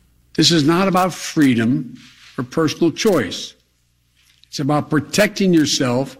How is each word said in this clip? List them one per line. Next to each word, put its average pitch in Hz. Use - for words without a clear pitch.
This 156
is 160
not 175
about 180
freedom 135
or 135
personal 160
choice. 135
It's -
about 143
protecting 196
yourself 135